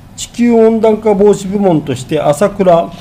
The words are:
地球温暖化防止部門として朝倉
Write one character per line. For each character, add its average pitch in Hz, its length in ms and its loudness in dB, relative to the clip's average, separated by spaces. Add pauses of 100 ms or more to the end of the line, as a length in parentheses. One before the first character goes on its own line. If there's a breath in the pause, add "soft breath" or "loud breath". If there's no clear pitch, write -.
(160)
地 - 120 -14
球 240 260 -2
温 226 280 2
暖 220 160 2
化 220 180 -2
防 202 140 4
止 190 200 -2
部 196 100 -4
門 180 220 2
と 139 140 -6
し 127 80 -10
て 147 160 -4
朝 - 300 0
倉 185 400 0 (120)